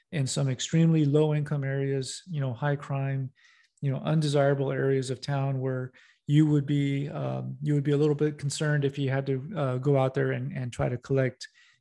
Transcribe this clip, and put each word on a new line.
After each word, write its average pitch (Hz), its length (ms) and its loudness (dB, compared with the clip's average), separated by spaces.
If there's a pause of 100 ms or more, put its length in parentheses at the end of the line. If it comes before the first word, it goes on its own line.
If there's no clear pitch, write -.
(100)
in 143 160 -2
some 135 240 0
extremely 160 560 4
low 151 280 4
income 147 300 -2
areas, 139 640 -2
you 151 100 -4
know, 131 120 -2
high 143 240 -2
crime, 135 540 -4 (500)
you 139 100 -2
know, 135 140 -2
undesirable 143 680 2
areas 135 400 0
of 123 100 -6
town 139 380 -2
where 127 320 -4 (360)
you 151 200 6
would 147 200 2
be, 143 420 0
um, 131 540 -6
you 147 120 0
would 143 80 0
be 143 100 0
a 143 40 2
little 151 180 4
bit 151 220 -2
concerned 147 480 -2
if 139 140 -2
you 139 100 0
had 135 180 -2
to, 135 160 -2 (140)
uh, 135 220 0
go 139 180 4
out 131 160 2
there 135 200 0
and, 127 200 -6
and 127 180 -6
try 135 180 -2
to 123 100 -4
collect, 131 500 -2 (320)